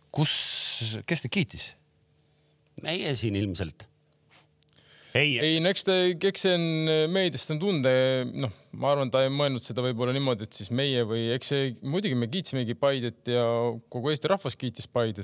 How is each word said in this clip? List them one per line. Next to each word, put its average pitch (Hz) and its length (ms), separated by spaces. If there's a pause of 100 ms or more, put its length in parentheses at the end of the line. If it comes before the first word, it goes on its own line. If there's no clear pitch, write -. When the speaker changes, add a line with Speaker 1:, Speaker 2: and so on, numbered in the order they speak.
(120)
Speaker 1:
Kus, 151 240 (680)
kes - 180
neid 127 80
kiitis? - 380 (1080)
Speaker 2:
Meie 165 380
siin 107 220
ilmselt. 95 480 (1300)
Ei. 139 240
Speaker 3:
Ei, 156 240
no 180 80
eks - 160
ta, 190 80 (160)
eks 185 320
see 185 140
on, 170 80 (500)
meediast 180 400
on 151 80
tunde, 156 280 (420)
noh, 131 180 (220)
ma 120 180
arvan, 139 240
ta 131 80
ei 135 80
mõelnud 139 320
seda 123 220
võib-olla 123 260
niimoodi, 127 380
et - 100
siis 104 160
meie 131 320
või 113 300
eks - 160
see, 139 160 (180)
muidugi 160 320
me 120 140
kiitsimegi 127 420
Paidet 123 560
ja 120 140 (500)
kogu 127 160
Eesti 151 220
rahvas 185 260
kiitis - 320
Paidet, 110 340